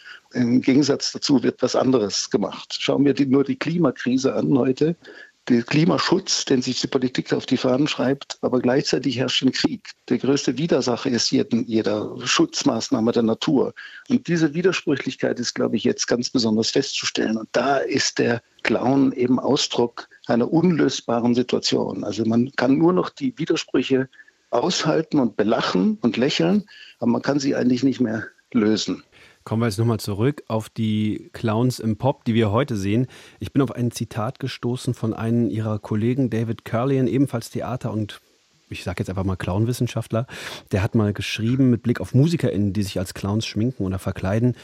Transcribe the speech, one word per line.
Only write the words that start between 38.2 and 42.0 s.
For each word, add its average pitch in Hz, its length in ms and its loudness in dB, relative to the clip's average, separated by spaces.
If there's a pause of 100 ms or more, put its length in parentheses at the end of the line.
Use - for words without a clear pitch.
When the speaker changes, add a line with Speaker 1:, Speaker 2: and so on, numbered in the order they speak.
Speaker 2:
ich - 120 -12
sag 92 160 -6
jetzt 104 100 -4
einfach 95 140 -4
mal, 92 140 -2
Clownwissenschaftler. 113 880 -2 (460)
Der 98 100 2
hat 107 140 0
mal 104 160 2
geschrieben, 123 580 0
mit 117 140 2
Blick 117 160 0